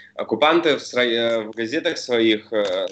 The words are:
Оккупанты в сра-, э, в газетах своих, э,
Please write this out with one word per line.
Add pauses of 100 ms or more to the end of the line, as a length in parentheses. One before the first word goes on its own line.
(160)
Оккупанты
в
сра-,
э,
в
газетах
своих,
э,